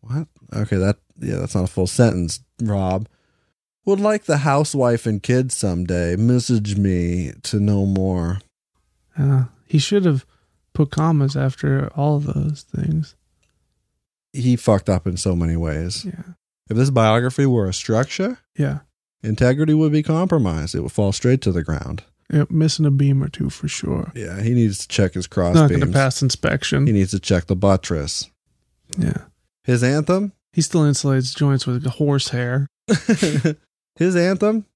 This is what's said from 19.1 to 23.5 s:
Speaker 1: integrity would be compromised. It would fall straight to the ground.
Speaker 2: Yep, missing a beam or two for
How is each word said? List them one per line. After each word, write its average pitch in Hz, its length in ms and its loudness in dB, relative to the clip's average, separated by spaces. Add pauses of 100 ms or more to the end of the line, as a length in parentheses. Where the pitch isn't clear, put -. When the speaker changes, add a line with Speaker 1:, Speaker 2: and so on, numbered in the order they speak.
Speaker 1:
integrity 127 500 2
would 156 180 2
be 151 120 0
compromised. 147 720 0
It 85 60 -2
would 64 100 -6
fall 98 200 0
straight 127 300 0
to 95 100 0
the 85 120 -2
ground. 80 400 -6 (280)
Speaker 2:
Yep, 147 200 0
missing 160 340 2
a 143 60 4
beam 139 320 2
or 143 60 -6
two - 200 -4
for - 180 -8